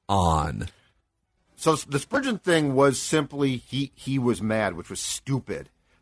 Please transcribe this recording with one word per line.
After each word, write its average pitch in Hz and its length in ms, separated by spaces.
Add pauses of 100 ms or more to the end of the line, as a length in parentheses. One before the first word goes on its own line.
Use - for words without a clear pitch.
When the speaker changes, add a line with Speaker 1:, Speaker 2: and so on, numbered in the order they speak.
Speaker 1:
on. 80 600 (880)
Speaker 2:
So 160 160
s-, 147 100
the 139 160
Spurgeon 262 380
thing 156 380
was 135 260
simply 143 560
he, 135 380
he 135 240
was 120 220
mad, 107 340
which 85 140
was 95 120
stupid. - 680 (320)